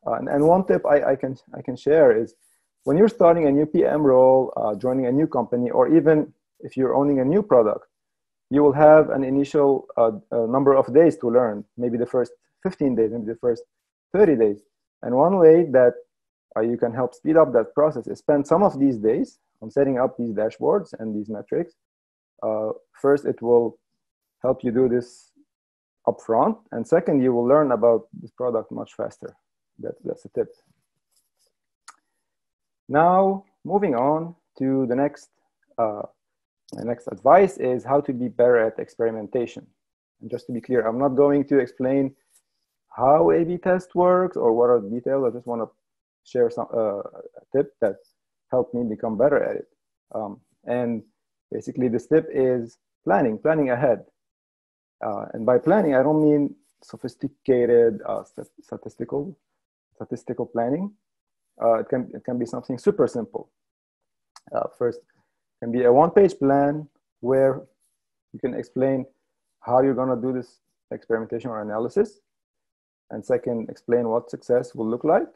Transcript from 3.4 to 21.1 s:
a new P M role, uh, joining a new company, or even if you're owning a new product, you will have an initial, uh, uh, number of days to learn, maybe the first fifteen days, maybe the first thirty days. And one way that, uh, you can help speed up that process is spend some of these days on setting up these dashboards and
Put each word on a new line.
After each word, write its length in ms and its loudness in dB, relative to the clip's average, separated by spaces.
a 60 4
new 140 2
P 180 0
M 180 0
role, 540 4
uh, 180 -4
joining 320 -4
a 60 -2
new 160 0
company, 420 -4
or 240 2
even 380 2
if 160 -14
you're 180 -2
owning 260 0
a 40 -2
new 180 0
product, 440 2
you 120 2
will 100 4
have 380 6
an 140 -2
initial, 640 0
uh, 140 4
uh, 140 -2
number 280 2
of 180 2
days 260 6
to 120 -2
learn, 340 0
maybe 180 -4
the 100 -2
first 260 -4
fifteen 320 -2
days, 180 0
maybe 140 -8
the 120 -10
first 240 -2
thirty 240 4
days. 240 0
And 140 -4
one 220 2
way 320 8
that, 240 6
uh, 40 -4
you 160 -2
can 160 -2
help 220 -6
speed 220 -2
up 160 4
that 220 0
process 340 -2
is 100 -12
spend 280 0
some 160 2
of 160 0
these 200 0
days 400 -2
on 80 -16
setting 280 0
up 200 -2
these 140 -6
dashboards 680 -4
and 180 -10